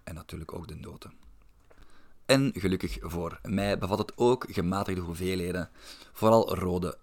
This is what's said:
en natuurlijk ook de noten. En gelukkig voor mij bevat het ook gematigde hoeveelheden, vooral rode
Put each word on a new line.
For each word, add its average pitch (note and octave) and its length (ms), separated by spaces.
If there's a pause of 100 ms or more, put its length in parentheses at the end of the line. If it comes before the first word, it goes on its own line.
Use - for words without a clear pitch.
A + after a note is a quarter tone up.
en E2+ 100
natuurlijk - 380
ook E2+ 160
de D#2+ 60
noten. - 380 (1120)
En C3+ 280
gelukkig F#2 460
voor E2+ 420
mij G2+ 360
bevat G2 200
het - 180
ook B2 320
gematigde F#2 520
hoeveelheden, F2 680 (420)
vooral A2 420
rode F2+ 480